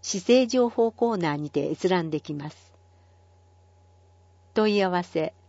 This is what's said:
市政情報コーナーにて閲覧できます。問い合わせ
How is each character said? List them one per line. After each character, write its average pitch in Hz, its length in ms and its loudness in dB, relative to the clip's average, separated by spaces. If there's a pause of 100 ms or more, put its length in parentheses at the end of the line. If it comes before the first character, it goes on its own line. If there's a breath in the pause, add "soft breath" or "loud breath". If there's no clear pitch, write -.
市 - 180 -8
政 240 300 4
情 247 200 2
報 226 220 0
コ 233 200 -2
ー 214 60 -4
ナ 160 160 -2
ー - 20 -2
に 147 160 -8
て 147 200 -2
閲 170 160 -4
覧 175 220 0
で 151 100 -4
き 151 140 -10
ま 147 160 -10
す。 - 240 -20 (1800 soft breath)
問 214 200 2
い 202 60 4
合 190 80 2
わ 180 140 -2
せ 156 320 -4 (120)